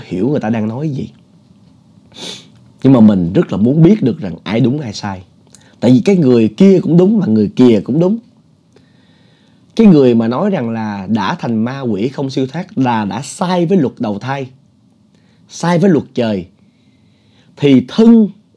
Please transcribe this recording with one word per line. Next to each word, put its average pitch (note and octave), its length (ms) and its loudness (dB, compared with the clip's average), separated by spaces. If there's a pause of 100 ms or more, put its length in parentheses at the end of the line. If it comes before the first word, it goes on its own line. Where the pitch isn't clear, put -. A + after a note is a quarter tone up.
hiểu F#2 220 -4
người C#3 120 -2
ta G#2+ 100 -4
đang A2 180 -4
nói C3+ 200 -8
gì. C#3+ 200 -8 (1700)
Nhưng C3+ 100 4
mà A#2+ 80 4
mình F#2+ 320 4
rất E3 200 -2
là F#2 60 -6
muốn C3 240 0
biết G#3 200 4
được A#2+ 160 -2
rằng E2+ 160 -10 (100)
ai A2 160 -4
đúng B2+ 200 -2
ai A2 120 -12
sai. F#2+ 300 -12 (580)
Tại A#2+ 100 2
vì B2+ 140 4
cái G3+ 120 2
người B2 400 4
kia F#3+ 240 4
cũng D3+ 160 0
đúng G3 220 2
mà - 80 -2
người G#2+ 300 0
kia A#2+ 280 4
cũng C#3+ 160 -4
đúng. G3+ 180 -2 (1600)
Cái A3+ 100 4
người C3+ 280 6
mà A2+ 140 0
nói D#3+ 220 -2
rằng C3 200 -4
là G#2 400 -8
đã G#2+ 240 -4
thành A2+ 300 -4
ma C3+ 160 -8
quỷ A2 280 -4
không C#3 220 -8
siêu C3 160 -4
thoát - 320 -10
là A#2 260 -2
đã G2+ 180 -8
sai F3 440 -4
với F#3+ 120 0
luật B2+ 200 -2
đầu G#2 200 -6
thai, C3+ 280 -8 (1000)
sai E3+ 300 -2
với G3 120 2
luật C#3 140 0 (100)
trời. G#2+ 320 -4 (1080)
Thì C3+ 320 2
thân A3+ 400 4 (280)